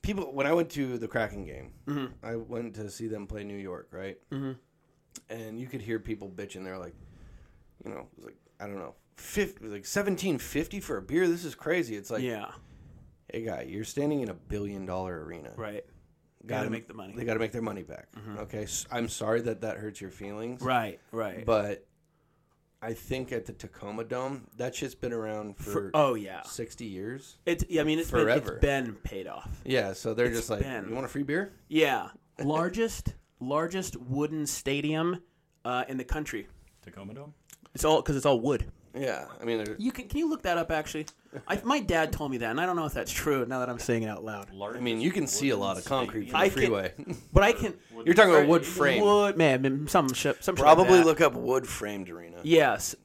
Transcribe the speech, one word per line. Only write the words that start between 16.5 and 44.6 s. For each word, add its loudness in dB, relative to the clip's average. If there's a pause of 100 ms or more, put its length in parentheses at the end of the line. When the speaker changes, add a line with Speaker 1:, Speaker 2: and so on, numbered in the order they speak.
Speaker 2:
Gotta -4
make -8
the -18
money. -16
Speaker 1:
They -8
gotta 0
make -2
their -6
money -6
back. -16 (100)
Speaker 2:
Mm-hmm. -12
Speaker 1:
Okay, -8
s-, -8
I'm -2
sorry 0
that -4
that -6
hurts -10
your -10
feelings. -10
Speaker 2:
Right, 0 (120)
right. -6
Speaker 1:
But 2 (960)
I -6
think, -6
at -4
the -12
Tacoma -10
Dome. -6 (100)
That -4
shit's -8
been -6
around -6
for -8
Speaker 2:
For, -4
oh, 6
yeah. -6
Speaker 1:
sixty -10
years. -10
Speaker 2:
It's, 0
yeah, 2
I 2
mean, 2
it's -4
been, 2
Speaker 1:
Forever. 2
Speaker 2:
it's 0
been 2 (100)
paid -8
off. -12 (160)
Speaker 1:
Yeah, 2
so -4
they're 2
Speaker 2:
It's 0
Speaker 1:
just -4
like, -2
Speaker 2:
been -4
Speaker 1:
"You -6
want -4
a -10
free -4
beer?" -2 (160)
Speaker 2:
Yeah. 2 (140)
Speaker 1:
<laughs> -20
Speaker 2:
Largest, -2 (260)
largest -2
wooden -2
stadium, -2 (440)
uh, -2
in -6
the -6
country. -4 (340)
Speaker 3:
Tacoma -16
Dome? -16 (420)
Speaker 2:
It's -4
all, 6
'cause -2
it's -2
all 6
wood. 0 (240)
Speaker 1:
Yeah, -4 (140)
I -10
mean, 0
they're -6
Speaker 2:
You -2
can, -12
can -4
you 0
look -2
that 0
up, -2
actually? -4 (420)
I, -2
my 2
dad 2
told -4
me -2
that, -2
and 0
I 2
don't 0
know 0
if -4
that's -4
true 2
now -4
that -2
I'm -4
saying 2
it -2
out -6
loud. -10
Speaker 3:
Largest -8